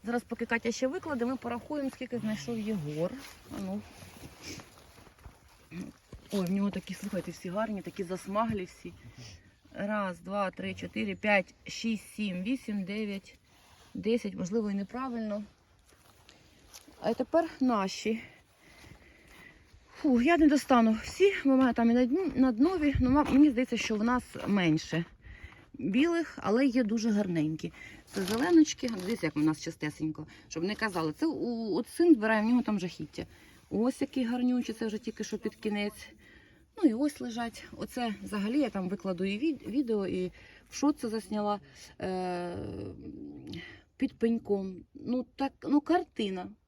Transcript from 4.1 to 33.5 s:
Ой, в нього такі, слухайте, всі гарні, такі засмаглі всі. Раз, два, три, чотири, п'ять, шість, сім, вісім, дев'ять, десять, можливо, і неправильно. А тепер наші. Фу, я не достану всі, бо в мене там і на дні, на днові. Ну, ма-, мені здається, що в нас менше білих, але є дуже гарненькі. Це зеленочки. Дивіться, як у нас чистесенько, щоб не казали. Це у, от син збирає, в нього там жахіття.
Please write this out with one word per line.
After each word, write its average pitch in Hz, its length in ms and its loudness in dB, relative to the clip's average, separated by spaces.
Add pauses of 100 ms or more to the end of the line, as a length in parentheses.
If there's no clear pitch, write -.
Ой, 196 140 0
в 175 60 -2
нього 196 180 0
такі, 190 240 -8
слухайте, 180 380 -6
всі - 180 -10
гарні, 208 320 -4
такі 185 220 -8
засмаглі 190 600 -4
всі. - 280 -18 (800)
Раз, 196 460 -4
два, 190 320 -4
три, 190 220 -8
чотири, 196 420 -6
п'ять, 202 380 2 (140)
шість, - 480 -6
сім, 185 280 -4
вісім, 214 400 -4
дев'ять, 202 520 -8 (580)
десять, 202 420 -2
можливо, 208 360 -2
і - 20 -2
неправильно. 214 680 -4 (1600)
А 233 120 0
тепер 320 360 0 (100)
наші. 220 600 0 (1700)
Фу, 254 260 4
я 330 160 6
не 302 100 8
достану 240 560 6
всі, 392 300 4 (120)
бо 269 80 6
в 262 40 6
мене 254 160 6
там 233 180 4
і - 20 6
на 247 120 6
дні, 311 300 0
на 254 160 6
днові. 294 480 2
Ну, 247 100 4
ма-, 277 220 4
мені 285 180 8
здається, 240 280 0
що - 180 -2
в 208 80 0
нас 247 200 2 (240)
менше 170 580 2 (760)
білих, 302 640 2
але 240 240 4
є 254 180 2
дуже 220 280 0
гарненькі. 165 640 0 (320)
Це - 160 -6
зеленочки. 269 680 4 (160)
Дивіться, 220 220 -2
як 147 100 -2
у - 20 0
нас 156 220 2
чистесенько, 156 680 -6 (200)
щоб 165 160 -6
не 208 120 -2
казали. 170 380 -2
Це - 120 -2
у, 226 500 -2
от 233 120 0
син 339 280 8
збирає, 214 260 4
в 214 40 2
нього 240 160 6
там 208 180 0
жахіття. - 460 -8 (440)